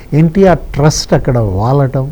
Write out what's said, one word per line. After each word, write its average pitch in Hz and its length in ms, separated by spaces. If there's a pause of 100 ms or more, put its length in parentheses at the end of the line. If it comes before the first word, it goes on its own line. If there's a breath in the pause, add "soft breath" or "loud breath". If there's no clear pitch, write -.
(140 loud breath)
ఎన్టీఆర్ 165 440
ట్రస్ట్ - 560
అక్కడ 131 240
వాలటం, 131 760